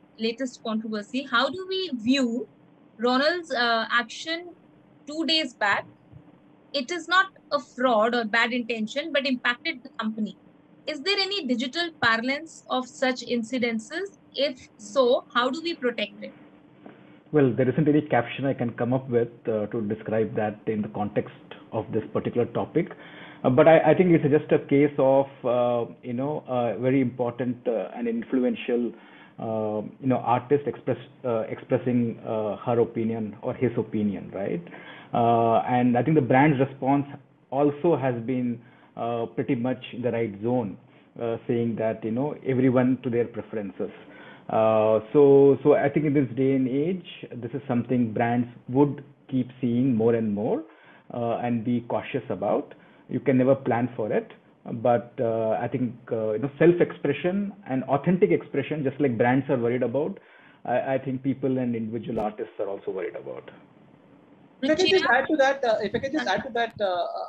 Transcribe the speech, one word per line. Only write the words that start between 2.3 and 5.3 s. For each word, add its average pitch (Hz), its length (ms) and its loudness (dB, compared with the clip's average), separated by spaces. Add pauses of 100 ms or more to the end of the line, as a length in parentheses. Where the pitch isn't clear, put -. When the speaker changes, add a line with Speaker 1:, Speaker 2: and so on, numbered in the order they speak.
Speaker 1:
Ronald's, 277 560 0
uh, 233 380 0
action 330 600 -4 (520)
two 311 220 -6
days 311 260 0